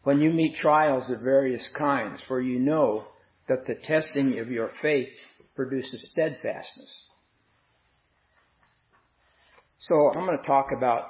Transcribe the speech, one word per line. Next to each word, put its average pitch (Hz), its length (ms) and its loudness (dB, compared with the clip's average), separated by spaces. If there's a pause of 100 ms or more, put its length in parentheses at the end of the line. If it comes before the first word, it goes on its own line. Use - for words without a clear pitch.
when 143 160 4
you 160 120 4
meet 160 240 0
trials 151 560 2
of 110 100 -4
various 131 560 2
kinds, 135 500 -2
for 127 140 -2
you 127 180 -2
know 131 460 2 (420)
that 131 200 -2
the 113 80 -4
testing 139 640 -2
of 113 100 -8
your 113 220 -4 (100)
faith 143 280 0 (460)
produces 127 560 -6
steadfastness." - 960 -6 (2750)
So 147 320 4
I'm 170 160 -2
gonna 160 160 -2
talk 139 340 2
about 120 340 0